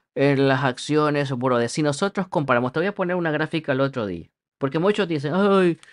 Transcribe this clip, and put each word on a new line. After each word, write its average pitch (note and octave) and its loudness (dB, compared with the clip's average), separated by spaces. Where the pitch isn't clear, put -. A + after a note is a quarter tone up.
en C#3 4
las C3+ 2
acciones, D3 0
brother, B2 0
si D#3+ -2
nosotros F3+ -2
comparamos", B2+ 0
te D#3 -4
voy F3 0
a G3+ -6
poner F3+ -4
una E3+ -2
gráfica D3+ -4
el C3 0
otro C3+ -2
día. F2 -8
Porque C#3 -2
muchos G3+ 0
dicen, D3 -4
"Ay, F#3+ 2